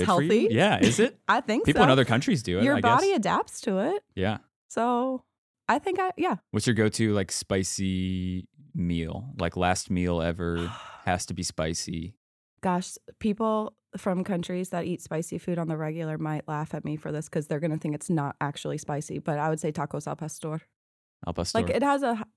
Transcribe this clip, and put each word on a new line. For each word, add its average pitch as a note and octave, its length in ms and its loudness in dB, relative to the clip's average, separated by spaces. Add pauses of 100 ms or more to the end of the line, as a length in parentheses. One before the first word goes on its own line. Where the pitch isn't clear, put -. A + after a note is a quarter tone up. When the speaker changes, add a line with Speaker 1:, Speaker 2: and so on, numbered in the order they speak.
Speaker 1:
good - 80 -
for F3 80 4
you? D#3 80 4
Speaker 2:
healthy? A#3 240 4
Speaker 1:
Yeah, D#3 280 4
is - 180 6
it? A#3 240 2
Speaker 2:
<laughs> - 60 -20
I G#3+ 100 4
think C4 260 0
Speaker 1:
People - 180 6
in - 40 10
Speaker 2:
so. - 60 8
Speaker 1:
other C3+ 120 6
countries B2 380 2
do F2+ 160 0
it, A#3 60 4
Speaker 2:
Your C#4 100 4
Speaker 1:
I - 60 2
Speaker 2:
body B3 260 6
Speaker 1:
guess. G4 100 4
Speaker 2:
adapts G3 440 -2
to G3 180 0
it. E4 240 -2 (100)
Speaker 1:
Yeah. G2+ 260 0 (300)
Speaker 2:
So B3 540 0 (460)
I A#3+ 100 4
think F#4+ 220 -2
I, F#4 160 -2
yeah. E4 180 0 (160)
Speaker 1:
What's - 160 -2
your B2 80 4
go-to, G#2+ 380 2
like, G2 180 0
spicy F#2 1160 -2 (280)
meal? F2 540 -2 (100)
Like, E2+ 180 -2
last F2+ 320 0
meal F2 320 0
ever E2+ 360 -2 (300)
Speaker 2:
<sighs> - 180 -20
Speaker 1:
has F#2 220 0
to F#2+ 60 -8
be F2 100 -6
spicy. E2 720 -6 (460)
Speaker 2:
Gosh, F3+ 320 -2 (260)
people G#3+ 540 -2 (240)
from F#3 260 -2
countries F3+ 460 -4
that E3+ 160 -4
eat F3 160 -6
spicy E3+ 360 -6
food F3 220 -4
on E3 80 -4
the D#3+ 100 -4
regular D#3 400 -6
might D#3 300 -4
laugh D3+ 260 -6
at D3+ 120 -6
me D3+ 100 -4
for D#3 160 -8
this D3+ 180 -6
'cause D3+ 180 -4
they're D3+ 120 -2
gonna D#3 180 -2
think D3+ 180 -4
it's - 140 -6
not D3 320 0
actually D3 360 -4
spicy, D3+ 420 -6
but D3+ 180 -2
I D3+ 120 0
would D#3 100 -2
say D#3 120 -2
tacos D3 360 -6
al D3+ 80 -6
pastor. D#3 460 -8 (640)
Speaker 1:
Al F2 60 -2
pastor. F2 280 -2
Speaker 2:
Like, E3+ 80 0
it A#3 140 0
has C#4 200 2
a, A#3 200 0 (140)